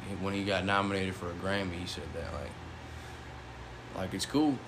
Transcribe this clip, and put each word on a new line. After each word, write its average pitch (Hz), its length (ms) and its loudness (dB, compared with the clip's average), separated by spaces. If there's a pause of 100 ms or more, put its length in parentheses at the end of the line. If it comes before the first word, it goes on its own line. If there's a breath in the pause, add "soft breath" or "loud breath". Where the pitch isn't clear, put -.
(200)
when 98 140 2
he 98 100 2
got 95 200 4
nominated 98 500 4
for 87 160 -4
a 85 40 -4
Grammy, 92 460 0
he 87 60 -4
said - 280 -4
that, - 200 -4
like, 69 160 -4 (1500 loud breath)
like, 92 180 -2
it's 95 120 0
cool, 143 420 6